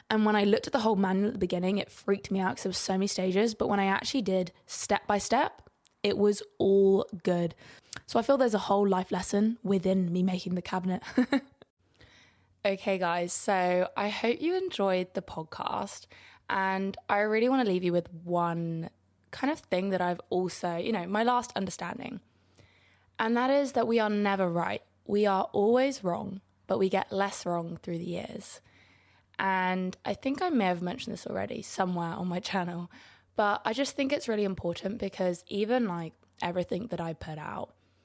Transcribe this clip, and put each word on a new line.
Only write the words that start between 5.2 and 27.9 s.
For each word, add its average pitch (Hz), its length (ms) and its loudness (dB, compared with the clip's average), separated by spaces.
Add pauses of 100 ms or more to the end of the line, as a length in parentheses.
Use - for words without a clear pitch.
it 202 160 2
was 208 240 4 (160)
all 196 480 6 (180)
good. 175 300 2 (520)
So - 120 -2
I 233 40 6
feel 277 160 6
there's 240 160 4
a 196 160 0
whole 202 180 6
life 185 240 2
lesson 208 500 0
within 185 500 2
me 180 120 2
making 180 320 0
the 175 60 -2
cabinet. 185 420 -2 (120)
<laughs> 254 260 2 (1200)
Okay, 196 320 0
guys, 175 340 -2
so 180 640 2
I 208 140 0
hope 226 320 -2
you 339 160 0
enjoyed 196 560 -2
the 196 80 -4
podcast. - 840 -8 (440)
And 190 480 0 (100)
I 208 120 2
really 214 280 4
wanna 262 160 4
leave 185 200 2
you 175 100 2
with 175 180 0
one 170 800 -2 (420)
kind - 200 -2
of 220 80 -6
thing 190 300 -2
that 185 120 0
I've 175 280 0
also, 175 480 -2
you 180 140 -2
know, 185 140 -2
my 208 180 0
last 240 320 0
understanding. - 640 -6 (1000)
And 226 160 0
that 254 140 2
is 277 240 2
that 226 140 2
we 233 120 4
are 214 100 2
never 196 400 2
right. 170 320 -2 (240)
We 208 200 2
are 196 280 2
always 247 500 4
wrong, 190 380 -4 (260)
but 190 120 0
we 190 100 4
get 190 220 0
less 196 340 -2
wrong 170 360 -4
through 170 160 -6